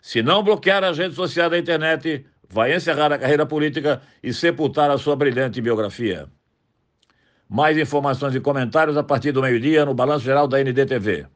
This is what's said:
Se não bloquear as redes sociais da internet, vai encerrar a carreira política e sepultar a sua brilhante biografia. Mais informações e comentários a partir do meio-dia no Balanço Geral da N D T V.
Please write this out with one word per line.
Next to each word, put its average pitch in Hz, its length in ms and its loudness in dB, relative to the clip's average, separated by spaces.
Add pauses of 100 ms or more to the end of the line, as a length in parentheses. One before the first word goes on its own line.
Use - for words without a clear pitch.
Se - 220 -2
não 180 200 2
bloquear 190 400 2
as 175 160 -2
redes 175 160 -4
sociais 170 360 -2
da 175 80 0
internet, 160 680 -2 (220)
vai 120 260 0
encerrar 151 380 0
a 143 60 -2
carreira 139 280 2
política 147 560 -2 (200)
e 123 100 -6
sepultar 151 580 0
a 139 80 2
sua 147 160 0
brilhante 131 460 0
biografia. 107 640 -4 (1200)
Mais 151 300 2
informações 143 560 -2
e 127 60 -2
comentários 143 560 0
a 147 60 0
partir 139 300 -2
do 131 100 0
meio-dia 135 420 2
no 139 100 -2
Balanço 127 300 0
Geral 139 220 2
da 135 140 2
N 135 100 0
D 135 140 2
T 127 140 -2
V. 95 380 -4